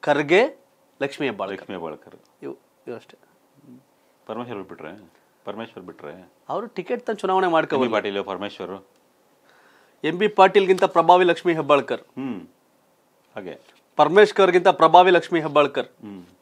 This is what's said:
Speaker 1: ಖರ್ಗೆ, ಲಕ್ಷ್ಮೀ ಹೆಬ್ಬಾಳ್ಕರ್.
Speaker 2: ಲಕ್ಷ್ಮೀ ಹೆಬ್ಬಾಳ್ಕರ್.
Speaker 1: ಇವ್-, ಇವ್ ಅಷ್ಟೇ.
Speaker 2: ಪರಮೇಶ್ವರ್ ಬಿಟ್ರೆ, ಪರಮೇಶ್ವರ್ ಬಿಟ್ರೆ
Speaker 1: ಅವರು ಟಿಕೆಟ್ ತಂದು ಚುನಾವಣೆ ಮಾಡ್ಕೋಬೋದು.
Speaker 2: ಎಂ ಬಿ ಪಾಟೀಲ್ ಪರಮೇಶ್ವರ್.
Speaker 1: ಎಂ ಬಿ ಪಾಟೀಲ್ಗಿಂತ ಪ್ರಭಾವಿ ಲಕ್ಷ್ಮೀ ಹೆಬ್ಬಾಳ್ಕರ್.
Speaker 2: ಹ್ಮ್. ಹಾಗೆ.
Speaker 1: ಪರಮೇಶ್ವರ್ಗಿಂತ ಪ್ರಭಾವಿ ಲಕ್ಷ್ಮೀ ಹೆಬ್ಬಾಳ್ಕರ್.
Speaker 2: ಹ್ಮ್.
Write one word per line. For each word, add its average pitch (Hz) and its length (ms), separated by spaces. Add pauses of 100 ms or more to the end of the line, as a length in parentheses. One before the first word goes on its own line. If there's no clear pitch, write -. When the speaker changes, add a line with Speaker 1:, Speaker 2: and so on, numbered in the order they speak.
Speaker 1:
ಖರ್ಗೆ, 156 640 (380)
ಲಕ್ಷ್ಮೀ 139 240
ಹೆಬ್ಬಾಳ್ಕರ್. 98 300
Speaker 2:
ಲಕ್ಷ್ಮೀ 95 200
ಹೆಬ್ಬಾಳ್ಕರ್. 80 380 (280)
Speaker 1:
ಇವ್-, 139 140 (300)
ಇವ್ 120 100
ಅಷ್ಟೇ. - 220 (1080)
Speaker 2:
ಪರಮೇಶ್ವರ್ 113 320
ಬಿಟ್ರೆ, 85 520 (340)
ಪರಮೇಶ್ವರ್ 101 400
ಬಿಟ್ರೆ 85 460 (180)
Speaker 1:
ಅವರು 185 180
ಟಿಕೆಟ್ 233 400
ತಂದು 214 120
ಚುನಾವಣೆ 190 280
ಮಾಡ್ಕೋಬೋದು. 156 380
Speaker 2:
ಎಂ 117 60
ಬಿ 113 40
ಪಾಟೀಲ್ 101 300
ಪರಮೇಶ್ವರ್. 95 640 (1160)
Speaker 1:
ಎಂ 160 140
ಬಿ 208 100
ಪಾಟೀಲ್ಗಿಂತ 190 560
ಪ್ರಭಾವಿ 180 400
ಲಕ್ಷ್ಮೀ 175 300
ಹೆಬ್ಬಾಳ್ಕರ್. 139 460
Speaker 2:
ಹ್ಮ್. 117 460 (920)
ಹಾಗೆ. 92 220 (380)
Speaker 1:
ಪರಮೇಶ್ವರ್ಗಿಂತ 185 720
ಪ್ರಭಾವಿ 180 420
ಲಕ್ಷ್ಮೀ 170 300
ಹೆಬ್ಬಾಳ್ಕರ್. 147 460
Speaker 2:
ಹ್ಮ್. 98 380 (180)